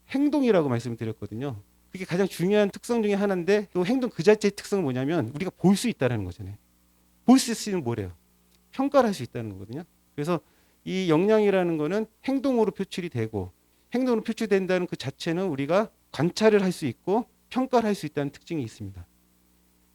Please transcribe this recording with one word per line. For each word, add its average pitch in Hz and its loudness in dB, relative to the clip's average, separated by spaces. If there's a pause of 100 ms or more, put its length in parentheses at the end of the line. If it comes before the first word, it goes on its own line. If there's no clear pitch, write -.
행동이라고 269 2
말씀드렸거든요. 113 -6 (300)
그게 185 -12
가장 185 0
중요한 196 2
특성 233 -4
중에 208 2
하나인데 196 0
또 180 0
행동 247 0
그 - -10
자체의 208 4
특성은 196 -4
뭐냐면 135 0
우리가 175 -6
볼 190 6
수 247 -2
있다라는 120 0
거잖아요. 95 -10 (720)
볼 262 8
수 240 -4
있으면 196 -4
뭐래요? 107 -4 (600)
평가를 269 2
할 202 -2
수 131 -10
있다는 113 -8
거거든요. 110 -12 (300)
그래서 151 -4 (420)
이 185 -2
역량이라는 190 4
거는 185 -2 (200)
행동으로 254 0
표출이 180 -6
되고 110 -4 (420)
행동으로 240 0
표출된다는 190 0
그 - -8
자체는 170 -4
우리가 156 0 (220)
관찰을 208 2
할 185 2
수 160 -6
있고 190 -2 (240)
평가를 247 0
할 202 0
수 165 -8
있다는 143 -4
특징이 160 -8
있습니다. 98 -12 (880)